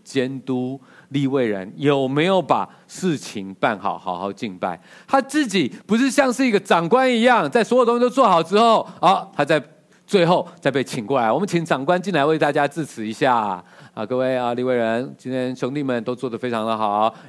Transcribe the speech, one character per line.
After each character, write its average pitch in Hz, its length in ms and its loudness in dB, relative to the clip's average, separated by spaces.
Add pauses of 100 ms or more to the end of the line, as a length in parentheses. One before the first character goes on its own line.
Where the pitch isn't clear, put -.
监 131 400 -4
督 127 380 -6 (300)
利 139 180 -2
未 131 180 0
人 101 300 -4
有 139 320 0
没 147 180 0
有 190 160 2
把 113 260 0 (200)
事 170 300 -2
情 98 380 -12
办 117 220 -2
好， 90 200 -4
好 90 200 -6
好 98 140 -6
敬 101 260 -10
拜。 87 240 -6 (240)
他 269 160 2
自 277 240 -2
己 180 240 0 (160)
不 214 120 0
是 262 120 0
像 262 220 2
是 262 140 -2
一 247 60 2
个 202 60 4
长 170 300 2
官 254 220 4
一 233 120 2
样， 226 300 4
在 240 100 2
所 240 180 0
有 247 60 4
东 233 100 2
西 240 60 -2
都 247 80 4
做 262 160 4
好 175 160 4
之 190 160 0
后， 226 300 4 (140)
啊， 180 320 4
他 147 100 0
在 147 180 2 (460)
最 180 180 4
后 160 220 2 (120)
再 139 120 -2
被 131 120 0
请 117 220 -8
过 135 140 0
来。 113 100 2
我 120 80 2
们 196 100 -2
请 170 180 -2
长 139 200 -2
官 180 160 2
进 180 120 -4
来 143 120 2
为 156 120 2
大 151 140 2
家 143 140 2
致 156 200 -6
辞 110 200 -10
一 110 60 -6
下。 107 520 0 (300)
啊， 110 120 -8
各 123 100 -4
位 127 220 0
啊， 120 160 -2
利 123 100 -4
未 127 100 0
人， 120 440 0
今 - 120 -12
天 127 240 -4
兄 127 200 -6
弟 147 100 -4
们 123 220 -2
都 123 100 -4
做 123 140 -6
得 113 80 -6
非 123 120 -6
常 110 160 -4
的 110 120 -2
好， 107 360 0 (160)